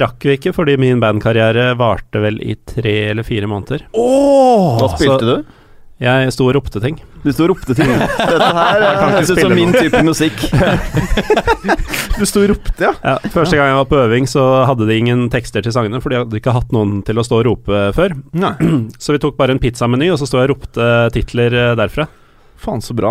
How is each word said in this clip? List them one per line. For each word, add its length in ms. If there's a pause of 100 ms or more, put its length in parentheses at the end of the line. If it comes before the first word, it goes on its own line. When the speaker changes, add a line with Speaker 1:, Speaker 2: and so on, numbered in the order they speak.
Speaker 1:
rakk 240
vi 80
ikke, 240
fordi 240
min 160
bandkarriere 720 (100)
varte 480
vel 160
i 140 (100)
tre 300 (160)
eller 100
fire 240
måneder. 480
Speaker 2:
Åh! 760 (100)
Speaker 3:
Hva 140
spilte 260
Speaker 1:
Så 160
Speaker 3:
du? 200 (440)
Speaker 1:
jeg 300
sto 160
og 60
ropte 260
ting. 140 (260)
Speaker 3:
Du 80
sto 160
og 60
ropte 200
ting, 160
ja. 280
<laughs> 20
Dette 260
her, 380
eh, 0
Speaker 1:
Jeg 160
kan 60
ikke 100
Speaker 3:
høres 160
ut 0
Speaker 1:
spille 160
Speaker 3:
som 80
min 160
Speaker 1:
nå. 80
Speaker 3:
type 240
musikk. 400
Speaker 2:
<laughs> 720 (1000)
Du 160
sto 160
og 80
ropte, 260
ja? 140 (100)
Speaker 1:
Ja, 120 (180)
første 260
gang 140
jeg 80
var 100
på 80
øving, 300
så 140 (260)
hadde 180
de 140
ingen 280
tekster 360
til 100
sangene, 260
for 120
de 80
hadde 180
ikke 160
hatt 180
noen 300
til 160
å 80
stå 140
og 80
rope 320 (120)
før. 220 (160)
Speaker 2:
Nei. 220 (240)
Speaker 1:
<clears throat> 260
Så 140
vi 60
tok 160
bare 180
en 60
pizzameny, 500
og 80
så 100
sto 80
jeg 100
og 60
ropte 320 (280)
titler, 440
eh, 200
derfra. 280 (580)
Speaker 2:
Faen, 160
så 160
bra, 140